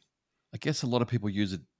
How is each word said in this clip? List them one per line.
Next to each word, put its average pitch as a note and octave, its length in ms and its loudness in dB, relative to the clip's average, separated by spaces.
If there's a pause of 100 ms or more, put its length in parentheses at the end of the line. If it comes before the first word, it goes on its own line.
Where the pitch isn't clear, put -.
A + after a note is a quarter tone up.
(540)
I A2 40 -12
guess - 260 -2
a C3+ 40 0
lot A#2+ 140 4
of A#2 60 2
people G#2 220 0
use G2 240 2
it, E2 80 -6 (180)